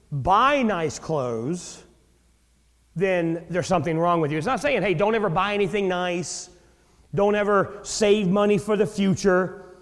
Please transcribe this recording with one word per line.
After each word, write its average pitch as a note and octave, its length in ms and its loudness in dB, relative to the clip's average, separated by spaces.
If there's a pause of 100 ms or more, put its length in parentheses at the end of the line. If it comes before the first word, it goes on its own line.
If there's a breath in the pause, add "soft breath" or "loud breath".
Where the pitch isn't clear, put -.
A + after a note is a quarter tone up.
(120)
buy A3 520 2
nice E3+ 340 -2
clothes, C3 840 -6 (1120)
then E3+ 540 0
there's E3+ 180 -4
something D#3+ 320 0
wrong E3+ 220 2
with D3 100 0
you. D#3 60 -2
It's D#3+ 100 -4
not B3 140 -2
saying, C4 200 0
"Hey, F#3+ 120 2
don't G3+ 200 0
ever G#3+ 160 0
buy F#3+ 260 -2
anything G3+ 340 0
nice, F3+ 600 -4 (640 soft breath)
don't G3+ 220 2
ever G3+ 480 0
save G#3 460 2
money G#3 280 4
for G#3 200 -2
the E3+ 100 2
future." F#3 960 0